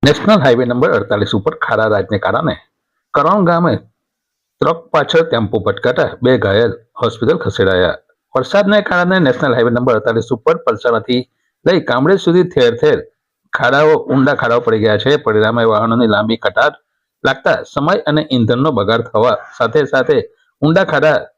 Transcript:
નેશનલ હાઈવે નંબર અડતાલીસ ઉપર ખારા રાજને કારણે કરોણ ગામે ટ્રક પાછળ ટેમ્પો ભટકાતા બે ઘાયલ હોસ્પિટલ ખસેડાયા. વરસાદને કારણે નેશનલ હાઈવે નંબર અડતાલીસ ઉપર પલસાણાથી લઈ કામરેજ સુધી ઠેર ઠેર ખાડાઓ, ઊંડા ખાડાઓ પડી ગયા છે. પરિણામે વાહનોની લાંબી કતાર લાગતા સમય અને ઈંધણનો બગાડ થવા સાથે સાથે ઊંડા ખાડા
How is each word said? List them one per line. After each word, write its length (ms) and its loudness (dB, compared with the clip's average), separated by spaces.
નેશનલ 360 4
હાઈવે 220 2
નંબર 320 0
અડતાલીસ 400 -2
ઉપર 160 -2
ખારા 300 0
રાજને 320 -2
કારણે 280 -2
કરોણ 300 2
ગામે 280 2
ટ્રક 1000 -8
પાછળ 340 2
ટેમ્પો 360 -2
ભટકાતા 400 -2
બે 160 4
ઘાયલ 320 0
હોસ્પિટલ 420 -2
ખસેડાયા. 540 0
વરસાદને 440 2
કારણે 280 0
નેશનલ 300 0
હાઈવે 160 2
નંબર 260 0
અડતાલીસ 380 -2
ઉપર 180 0
પલસાણાથી 520 -2
લઈ 220 2
કામરેજ 360 0
સુધી 280 2
ઠેર 260 4
ઠેર 180 2
ખાડાઓ, 360 2
ઊંડા 300 0
ખાડાઓ 280 0
પડી 160 0
ગયા 200 0
છે. 200 2
પરિણામે 480 2
વાહનોની 420 0
લાંબી 320 -2
કતાર 260 0
લાગતા 320 -2
સમય 260 0
અને 220 0
ઈંધણનો 480 0
બગાડ 320 -2
થવા 260 0
સાથે 340 0
સાથે 240 2
ઊંડા 300 2
ખાડા 260 2